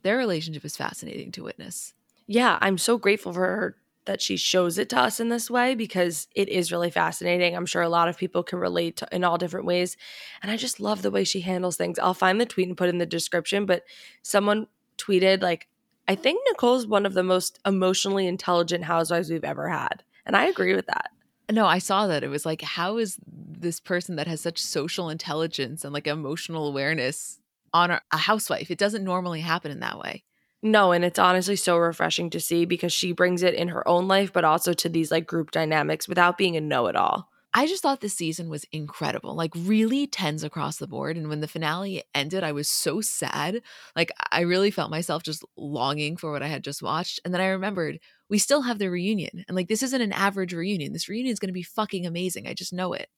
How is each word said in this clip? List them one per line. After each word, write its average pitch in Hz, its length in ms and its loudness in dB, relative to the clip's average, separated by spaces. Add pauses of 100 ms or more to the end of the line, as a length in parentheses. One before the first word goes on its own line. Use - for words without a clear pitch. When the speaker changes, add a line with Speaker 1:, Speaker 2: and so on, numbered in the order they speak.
Speaker 1:
Their 208 140 2
relationship 165 460 -2
is 147 140 -10
fascinating - 560 -8
to 180 100 -14
witness. - 500 -12 (320)
Speaker 2:
Yeah, 220 360 4
I'm 196 160 4
so 233 200 2
grateful 196 360 0
for 175 80 -2
her 185 340 0 (300)
that 196 160 -4
she 190 160 -2
shows 175 400 2
it 220 120 -2
to 247 80 0
us 247 220 4
in 233 80 -2
this 233 240 -2
way 247 240 2
because 180 580 -2
it 196 140 2
is 175 240 0
really 175 180 0
fascinating. 175 640 2
I'm 175 120 -4
sure 175 160 -2
a 170 80 2
lot 170 180 4
of 170 100 -4
people 175 240 -2
can 180 160 -6
relate 175 400 -2
to, - 140 -10
in 180 140 0
all 170 120 2
different 170 280 -4
ways. 180 320 0 (440)
And 196 80 -6
I 214 60 -2
just 240 240 -6
love 208 220 -2
the 196 100 0
way 196 140 2
she 185 160 -2
handles 180 340 -2
things. 175 240 -2
I'll 180 140 2
find 190 260 4
the 240 60 4
tweet 185 240 0
and 180 80 -6
put 180 120 2
in 175 100 0
the 175 60 2
description, 175 600 -2
but 180 180 2 (400)
someone 208 440 2 (300)
tweeted, 190 460 4
like, 175 240 -2 (400)
"I 196 80 2
think 311 320 2
Nicole's 254 400 4
one 202 180 2
of 190 80 -2
the 185 80 2
most 185 440 0
emotionally 190 640 2
intelligent 175 580 0
housewives 165 440 0
we've 165 140 -4
ever 147 240 -4
had." 160 360 -4 (220)
And 185 120 2
I 233 80 6
agree 190 280 2
with 190 140 0
that. - 240 -4 (400)
Speaker 1:
No, 214 140 6
I 175 140 6
saw 202 280 2
that. 151 160 2
It 135 60 -4
was 143 160 -4
like, 160 160 -2
how 175 360 -4
is 220 200 -2 (100)
this - 540 -8
person 180 340 -2
that 151 120 -4
has 165 120 -6
such 170 180 -4
social 165 520 -4
intelligence 160 720 -4
and, 143 100 -8
like, 147 140 -4
emotional 156 600 -4
awareness 139 720 -2 (340)
on 175 180 4
a, 175 100 0 (100)
a 156 60 0
housewife? 180 540 0
It 170 60 -4
doesn't 208 260 0
normally 180 380 -2
happen 165 280 -2
in 139 120 -8
that - 180 -6
way. - 240 -10 (400)
Speaker 2:
No, 208 300 8
and 175 100 4
it's 175 160 0
honestly 185 380 6
so 175 200 4
refreshing 170 520 2
to 170 100 -4
see 170 260 2
because 175 280 -2
she - 180 0
brings 180 320 2
it 180 120 4
in 170 120 0
her - 200 -4
own 175 200 4
life, 196 240 4
but 170 140 2
also 160 280 4
to - 140 -2
these, 165 240 0
like, 160 160 0
group 160 240 -2
dynamics 156 560 0
without 180 300 4
being 185 180 2
a 160 60 0
know-it-all. 127 680 2 (260)
Speaker 1:
I 262 140 4
just 370 160 -2
thought 277 160 0
this 208 140 -4
season 165 340 -4
was 151 240 -8
incredible, 147 640 -6
like, 160 180 -2
really 220 540 2
tens 156 340 -4
across 151 360 -6
the 139 100 -8
board. 139 300 -6
And 156 100 -6
when 151 140 -4
the 151 80 -6
finale 170 540 -4 (120)
ended, 160 300 -2
I 156 80 -2
was 147 160 -2
so 170 320 0
sad. 175 600 -4 (320)
Like, 165 180 0 (200)
I 170 100 2
really 185 300 4
felt 170 180 -2
myself 160 340 -4
just 156 200 -8 (140)
longing 147 580 -2
for 165 160 -6
what 143 120 -4
I 143 40 -4
had 156 160 -6
just - 180 -8
watched. - 440 -2
And 180 80 -2
then 180 80 0
I 190 60 2
remembered 185 520 -2 (300)
we 208 80 2
still 285 240 4
have 247 180 -2
the 196 100 0
reunion. 180 600 -2
And, 185 80 -2
like, 180 100 -2
this 220 160 0
isn't 262 180 0
an 208 120 0
average 196 400 0
reunion. 170 400 -4
This 160 160 -8
reunion 240 240 -4
is 202 60 -6
gonna 190 120 -6
be 180 120 -6
fucking 196 420 -4
amazing. 175 420 -4
I - 60 -8
just 185 180 -10
know 180 220 -4
it. - 240 -8